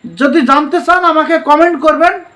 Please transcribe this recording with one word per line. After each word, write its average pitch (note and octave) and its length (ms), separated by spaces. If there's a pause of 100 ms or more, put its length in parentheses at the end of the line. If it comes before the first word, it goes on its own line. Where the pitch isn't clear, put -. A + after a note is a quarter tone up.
যদি C4 360 (100)
জানতে D4+ 360
চান, F4+ 160 (100)
আমাকে D#4 240 (140)
কমেন্ট D#4+ 320
করবেন D#4+ 320 (220)